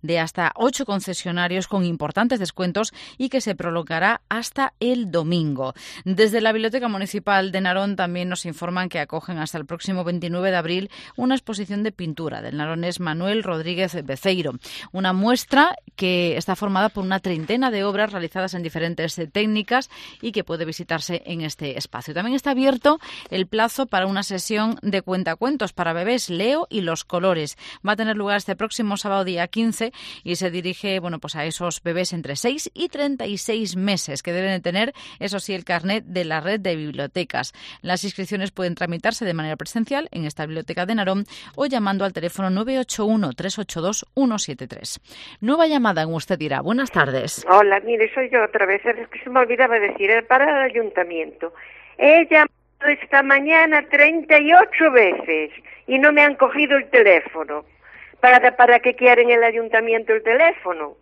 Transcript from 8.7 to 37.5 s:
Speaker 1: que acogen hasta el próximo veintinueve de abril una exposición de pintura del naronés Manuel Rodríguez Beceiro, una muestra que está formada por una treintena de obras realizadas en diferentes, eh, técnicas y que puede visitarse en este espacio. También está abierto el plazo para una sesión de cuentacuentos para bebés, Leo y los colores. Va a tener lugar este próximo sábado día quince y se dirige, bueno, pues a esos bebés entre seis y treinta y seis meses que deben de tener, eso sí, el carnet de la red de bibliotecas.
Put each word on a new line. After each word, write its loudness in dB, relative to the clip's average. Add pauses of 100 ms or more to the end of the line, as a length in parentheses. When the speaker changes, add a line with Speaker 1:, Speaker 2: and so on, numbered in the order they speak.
Speaker 1:
que -6
acogen -8
hasta -8
el -8
próximo -6
veintinueve -2
de 0
abril -4 (260)
una 0
exposición -6
de -2
pintura -8
del -8
naronés -6
Manuel -4
Rodríguez -4
Beceiro, -2 (380)
una -2
muestra 2 (280)
que 2
está -4
formada 0
por -6
una -2
treintena -2
de -2
obras -2
realizadas -6
en -6
diferentes, -6
eh, -4
técnicas -2 (320)
y -8
que -4
puede -6
visitarse -8
en -10
este -8
espacio. -12
También -4
está -2
abierto 2 (300)
el -2
plazo 0
para 0
una -2
sesión -2
de 0
cuentacuentos -2
para -2
bebés, -2
Leo 0
y -4
los -4
colores. -2 (300)
Va 2
a 0
tener -2
lugar -2
este -4
próximo -4
sábado -2
día -2
quince -2 (320)
y -2
se -4
dirige, -4
bueno, -8
pues -10
a -4
esos -6
bebés -4
entre -6
seis -4
y -6
treinta -4
y -6
seis -4
meses -4
que -6
deben -2
de -2
tener, -2 (260)
eso -6
sí, -8
el -8
carnet -2
de -4
la -4
red -2
de -2
bibliotecas. -6 (280)